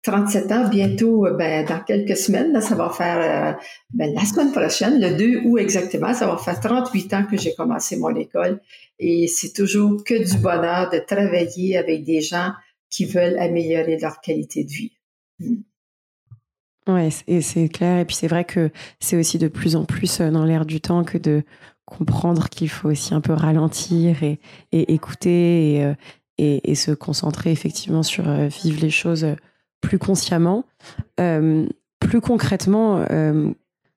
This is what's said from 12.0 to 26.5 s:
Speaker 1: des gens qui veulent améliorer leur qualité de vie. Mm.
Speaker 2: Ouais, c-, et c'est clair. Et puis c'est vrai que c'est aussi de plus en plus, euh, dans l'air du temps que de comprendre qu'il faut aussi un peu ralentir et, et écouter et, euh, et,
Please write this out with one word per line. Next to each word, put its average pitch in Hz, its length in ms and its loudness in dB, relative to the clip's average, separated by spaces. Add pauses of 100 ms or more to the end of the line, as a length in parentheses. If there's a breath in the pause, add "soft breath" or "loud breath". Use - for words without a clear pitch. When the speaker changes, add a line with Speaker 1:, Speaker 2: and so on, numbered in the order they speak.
Speaker 1:
des 156 180 0
gens 175 300 -4 (360 loud breath)
qui - 160 -4
veulent 175 340 2
améliorer 165 640 0
leur 156 200 -6
qualité 151 440 -4
de 143 60 -10
vie. 214 220 -8 (460)
Mm. 226 160 -4 (1300)
Speaker 2:
Ouais, 175 220 2
c-, - 160 -10
et 175 140 2
c'est 160 280 0
clair. 175 300 0
Et 175 60 2
puis - 120 -6
c'est 165 120 -2
vrai 170 160 0
que 165 260 0 (300 loud breath)
c'est - 160 -2
aussi 165 220 0
de 160 100 2
plus 160 280 0
en - 80 0
plus, - 360 -4
euh, 160 100 2
dans 160 140 2
l'air 160 200 2
du 156 160 -4
temps 175 240 0
que 170 140 -4
de 151 240 2 (420 loud breath)
comprendre 160 640 0
qu'il 160 200 -4
faut - 200 -4
aussi 147 240 -2
un 151 80 2
peu 160 120 -2
ralentir 156 920 2
et, 151 180 -2 (320 loud breath)
et 160 200 2
écouter 170 840 2
et, 143 100 2
euh, 143 100 0 (440 loud breath)
et, 147 320 0